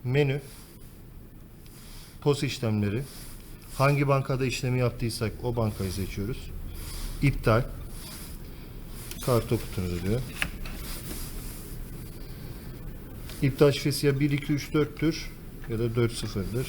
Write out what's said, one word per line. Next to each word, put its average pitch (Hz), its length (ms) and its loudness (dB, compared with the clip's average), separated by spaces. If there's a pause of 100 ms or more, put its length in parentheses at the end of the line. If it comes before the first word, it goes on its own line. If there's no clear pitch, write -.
Menü, 135 380 4 (1800)
pos 143 220 4
işlemleri, 107 600 2 (720)
hangi 143 300 6
bankada 135 380 4
işlemi 127 340 2
yaptıysak 117 520 2 (120)
o 123 120 2
bankayı 101 360 2
seçiyoruz. 98 600 -2 (720)
İptal. 131 420 6 (1600)
Kart 117 260 4
okutunuz 90 520 0
diyor. 110 180 2 (3250)
İptal 143 300 8
şifresi 143 360 2
ya 135 120 4
bir 147 120 4
iki 147 220 2
üç - 200 -2
dörttür 151 560 2 (400)
ya 113 100 0
da 117 160 2
dört 117 180 4
sıfırdır. 104 560 -2